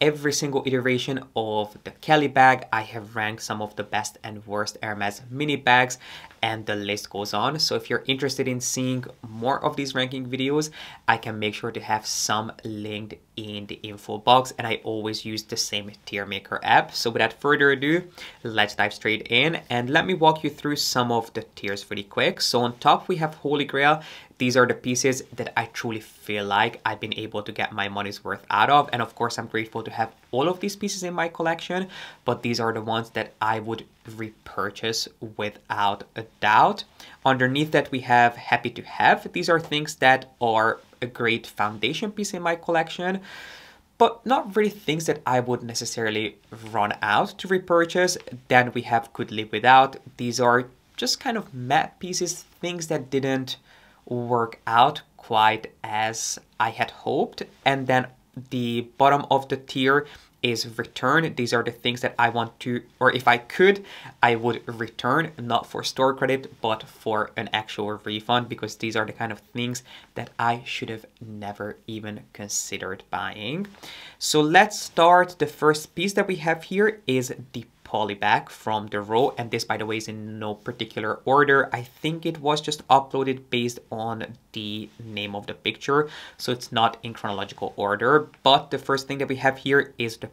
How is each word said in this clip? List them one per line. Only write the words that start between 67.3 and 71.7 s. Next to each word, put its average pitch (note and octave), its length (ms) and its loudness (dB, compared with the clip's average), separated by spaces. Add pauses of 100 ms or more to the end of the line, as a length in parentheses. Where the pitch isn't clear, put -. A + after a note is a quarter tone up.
an A2 160 -6
actual G#2+ 500 -4
refund, A#2 460 -2
because A2 260 -8
these A2+ 220 -4
are A2 80 0
the - 80 -10
kind A2+ 180 -6
of G2+ 80 -12
things B2 440 -6 (320)
that A#2 220 -10
I A#2+ 280 0
should - 240 -8
have A2 160 -10 (200)
never G#2 520 -10 (100)